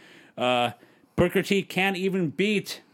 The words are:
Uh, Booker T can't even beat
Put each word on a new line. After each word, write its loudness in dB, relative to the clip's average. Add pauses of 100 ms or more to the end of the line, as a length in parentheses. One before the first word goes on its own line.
(360)
Uh, 0 (420)
Booker 2
T 2
can't -2
even 0
beat -2 (120)